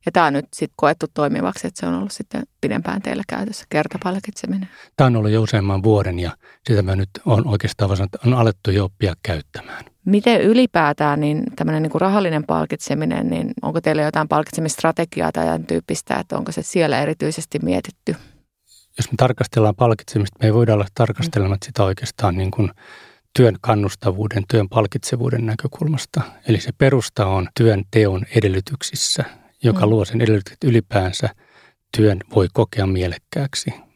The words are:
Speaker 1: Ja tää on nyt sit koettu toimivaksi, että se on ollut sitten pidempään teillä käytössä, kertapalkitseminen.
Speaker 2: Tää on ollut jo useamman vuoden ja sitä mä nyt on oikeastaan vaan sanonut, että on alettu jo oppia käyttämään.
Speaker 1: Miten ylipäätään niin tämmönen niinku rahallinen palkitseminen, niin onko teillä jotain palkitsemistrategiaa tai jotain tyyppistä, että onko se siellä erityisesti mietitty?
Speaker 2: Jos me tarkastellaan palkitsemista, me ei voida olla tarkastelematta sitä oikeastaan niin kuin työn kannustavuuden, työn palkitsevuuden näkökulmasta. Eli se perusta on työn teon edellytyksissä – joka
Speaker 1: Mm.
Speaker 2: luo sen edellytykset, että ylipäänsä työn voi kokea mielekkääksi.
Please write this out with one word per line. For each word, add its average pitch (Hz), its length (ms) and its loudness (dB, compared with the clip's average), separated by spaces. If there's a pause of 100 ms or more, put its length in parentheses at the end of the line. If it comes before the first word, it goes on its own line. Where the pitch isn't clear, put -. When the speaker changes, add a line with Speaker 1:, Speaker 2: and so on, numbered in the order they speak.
Speaker 1:
Ja 170 60 -4
tää 175 120 4
on 147 80 2
nyt 139 220 -2
sit - 220 -6
koettu 151 380 0
toimivaksi, 147 520 -2
että 180 140 -10
se - 60 -6
on - 80 -2
ollut 196 180 -6
sitten - 300 -10 (180)
pidempään 196 420 -4
teillä - 260 -6
käytössä, 202 420 -8
kertapalkitseminen. 190 960 -6 (280)
Speaker 2:
Tää 135 100 6
on 120 100 4
ollut 107 140 2
jo 110 120 2
useamman 98 400 0
vuoden 98 360 2
ja 87 180 -4 (300)
sitä 104 160 2
mä 95 140 0
nyt 95 120 -2 (160)
on 123 240 4
oikeastaan 101 400 0
vaan 98 80 2
sanonut, 95 180 -2
että - 140 0
on 127 60 4
alettu 113 360 2
jo 98 140 2
oppia 92 380 -2
käyttämään. - 640 -8 (200)
Speaker 1:
Miten 202 360 4
ylipäätään 156 800 2
niin 151 220 0 (140)
tämmönen 156 260 -2
niinku 160 160 -2
rahallinen 185 460 0
palkitseminen, 160 840 -2
niin - 200 -4 (120)
onko 160 180 -2
teillä 156 220 0
jotain 156 260 -2
palkitsemistrategiaa 160 1040 -2
tai - 120 -2
jotain 82 220 -2
tyyppistä, - 500 -4
että - 220 -6
onko 165 140 -6
se 160 100 -8
siellä 151 400 0
erityisesti 156 600 -4
mietitty? - 540 -4 (800)
Speaker 2:
Jos - 140 -4
me - 60 -4
tarkastellaan 120 600 2
palkitsemista, 110 640 0
me 113 60 2
ei 107 80 4
voida 113 200 4
olla 101 200 0
tarkastelematta 110 720 0
sitä - 180 0
oikeastaan 95 520 -2
niin 95 140 -2
kuin 98 200 0 (680)
työn 113 240 6
kannustavuuden, 104 880 -2
työn 104 180 2
palkitsevuuden 117 800 -2
näkökulmasta. 139 720 -4 (280)
Eli 107 120 4
se - 180 -6
perusta 127 480 2
on 95 280 0
työn 110 360 4
teon 98 320 2 (120)
edellytyksissä – 104 920 -2 (380)
joka 104 240 4
Speaker 1:
Mm. 104 40 4
Speaker 2:
luo 110 140 2
sen 117 160 -4
edellytykset, 107 320 2
että - 140 -4
ylipäänsä 104 640 0 (680)
työn 104 220 4 (160)
voi 95 180 4
kokea 104 340 0
mielekkääksi. 95 840 -4 (260)